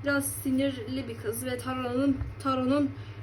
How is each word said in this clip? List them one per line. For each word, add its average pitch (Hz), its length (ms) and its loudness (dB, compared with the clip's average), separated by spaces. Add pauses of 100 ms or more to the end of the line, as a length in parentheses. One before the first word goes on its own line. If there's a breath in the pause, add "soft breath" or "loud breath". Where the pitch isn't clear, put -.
Biraz 277 280 2
sinirli 262 760 0
bir 226 80 -8
kız 226 280 -4
ve 247 140 -4
Taro'nun, 254 600 2 (240)
Taro'nun 269 480 4 (320 loud breath)